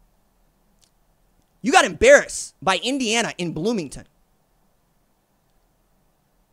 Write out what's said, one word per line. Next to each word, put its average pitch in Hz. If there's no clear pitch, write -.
You 240
got 339
embarrassed 214
by 185
Indiana 226
in 175
Bloomington. 160